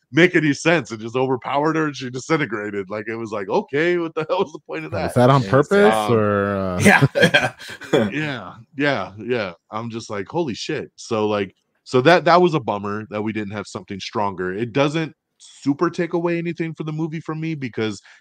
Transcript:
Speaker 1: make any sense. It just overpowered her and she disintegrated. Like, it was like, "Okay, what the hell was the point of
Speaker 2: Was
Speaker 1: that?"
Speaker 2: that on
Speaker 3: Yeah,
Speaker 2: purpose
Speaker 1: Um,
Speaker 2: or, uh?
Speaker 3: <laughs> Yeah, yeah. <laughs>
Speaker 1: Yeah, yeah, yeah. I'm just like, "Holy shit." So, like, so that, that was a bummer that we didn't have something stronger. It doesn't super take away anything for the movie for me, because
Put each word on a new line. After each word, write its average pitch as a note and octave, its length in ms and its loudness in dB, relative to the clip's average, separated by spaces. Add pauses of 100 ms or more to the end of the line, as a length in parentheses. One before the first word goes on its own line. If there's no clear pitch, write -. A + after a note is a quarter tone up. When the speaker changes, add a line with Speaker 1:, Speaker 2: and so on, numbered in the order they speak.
(120)
Speaker 1:
make E3+ 240 6
any D3 180 4
sense. D#3 380 2
It A2 80 -8
just A2+ 160 -6
overpowered C3 600 0
her D#3 120 0
and C#3 80 -8
she B2+ 140 -10
disintegrated. A2+ 800 -4
Like, G#2+ 180 -8
it A2+ 80 -8
was A2+ 160 -8
like, G2+ 180 -6
"Okay, E3+ 480 0
what E3 180 -6
the D#3 140 -4
hell F#3 100 0
was F#3+ 120 -2
the E3 160 -16
point D#3+ 180 -8
of D#3 60 -10
Speaker 2:
Was D#3+ 200 -4
Speaker 1:
that?" - 20 -12
Speaker 2:
that B2+ 160 6
on C3+ 140 4
Speaker 3:
Yeah, - 0 -
Speaker 2:
purpose C3+ 640 4
Speaker 1:
Um, - 0 -
Speaker 2:
or, G#2 480 2
uh? F#2 280 -2
Speaker 3:
<laughs> - 0 -
Yeah, E3 220 6 (160)
yeah. D3+ 320 2 (380)
<laughs> A2+ 180 2
Speaker 1:
Yeah, B2+ 460 -6 (200)
yeah, B2+ 420 -2
yeah. A2 340 -4 (200)
I'm A2+ 180 -6
just A2 200 -10
like, G2+ 180 -6
"Holy D3 260 -4
shit." A#2 420 -6
So, G#2+ 320 -2
like, G2+ 260 -2 (300)
so B2+ 180 4
that, E3 240 8
that F3 160 8
was E3 120 4
a D3+ 60 0
bummer G#2 500 -4
that G#2 120 -4
we G#2+ 100 -2
didn't G#2 220 -6
have G2+ 140 -8
something G2 320 -10
stronger. F#2+ 540 -4
It A2+ 180 -4
doesn't D3 420 0 (240)
super C#3+ 520 -2
take E3+ 240 -4
away E3+ 240 -2
anything E3 360 -6
for D#3+ 100 -10
the D#3 80 -6
movie D#3 280 -6
for D#3 160 -8
me, D#3+ 200 -4
because A2 440 -4 (200)